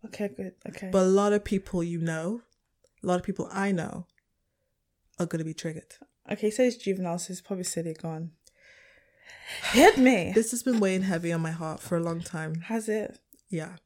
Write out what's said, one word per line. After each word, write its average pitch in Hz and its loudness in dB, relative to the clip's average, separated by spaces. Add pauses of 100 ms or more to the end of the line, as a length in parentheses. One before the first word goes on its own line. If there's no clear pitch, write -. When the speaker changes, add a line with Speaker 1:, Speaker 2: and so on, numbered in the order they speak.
Speaker 1:
Okay, 208 -6
good. 190 -10 (140)
Okay. - -12
Speaker 2:
But 190 4
a 185 4
lot 202 4
of 208 0
people 190 -2
you 170 -4
know, 165 -4 (640)
a - -4
lot 180 2
of 180 -6
people - -6
I 196 0
know 175 -6 (1120)
are 175 0
gonna 165 -4
be 160 -8
triggered. 160 -12 (340)
Speaker 1:
Okay, 214 -2
so 233 2
it's 247 4
juvenile, 180 -2
so - -8
it's 180 -12
probably 185 -6
silly. 165 -6
Go 165 -10
on. 160 -8 (1400)
Hit 320 10
me. 254 6
Speaker 2:
This 226 4
has 240 -4
been 247 2
weighing 190 2
heavy 175 -2
on 165 0
my 165 -2
heart 160 -8
for - -4
a 165 2
long 170 -4
time. 160 -8
Speaker 1:
Has 220 -4
it? 214 -4 (320)
Speaker 2:
Yeah. 170 -8